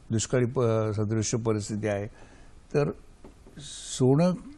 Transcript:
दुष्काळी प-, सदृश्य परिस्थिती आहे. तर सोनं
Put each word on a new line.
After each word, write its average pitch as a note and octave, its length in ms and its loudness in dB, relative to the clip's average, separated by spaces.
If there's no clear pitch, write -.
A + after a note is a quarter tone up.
दुष्काळी A#2 340 2
प-, A2+ 520 0
सदृश्य A2 420 0
परिस्थिती G#2+ 480 -2
आहे. G2+ 200 -2
तर D3 160 2
सोनं C#3+ 340 6